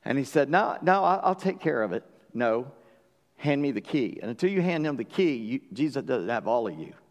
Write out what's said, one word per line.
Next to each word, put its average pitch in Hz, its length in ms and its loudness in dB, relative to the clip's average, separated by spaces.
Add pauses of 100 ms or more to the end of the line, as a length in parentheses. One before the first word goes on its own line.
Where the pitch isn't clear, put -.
And 135 100 0
he 139 80 0
said, 139 240 2
"No, 185 320 2
no, 185 240 4
I, 180 120 4
I'll 190 180 2
take 190 260 -4
care 139 220 0
of 98 100 -2
it." 113 100 -4 (300)
No. 120 400 0 (680)
"Hand 143 200 2
me 143 120 0
the 104 80 -2
key." 123 420 -4
And 107 80 -6
until 175 200 0
you 190 120 0
hand 170 240 0
him 147 100 -2
the 117 80 -4
key, 170 300 2
you, 113 260 -6 (120)
Jesus 135 300 -2
doesn't 107 260 -2
have 117 180 -2
all 113 220 0
of 80 100 -8
you. 78 160 -12 (160)